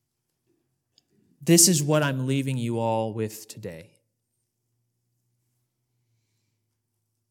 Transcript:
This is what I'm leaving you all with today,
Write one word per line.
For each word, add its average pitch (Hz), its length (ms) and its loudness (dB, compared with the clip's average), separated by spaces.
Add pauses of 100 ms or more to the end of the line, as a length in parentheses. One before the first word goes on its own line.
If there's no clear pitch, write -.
(1400)
This 170 260 6
is 160 160 2
what 151 200 2
I'm 131 240 -2
leaving 135 300 -2
you 117 220 -2
all 113 340 -2
with 110 360 -8
today, 90 500 -16 (3250)